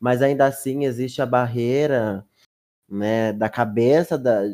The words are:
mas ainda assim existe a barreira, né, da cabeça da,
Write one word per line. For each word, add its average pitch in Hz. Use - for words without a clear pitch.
mas 123
ainda 139
assim 139
existe 127
a 131
barreira, 123
né, 107
da 107
cabeça 120
da, 107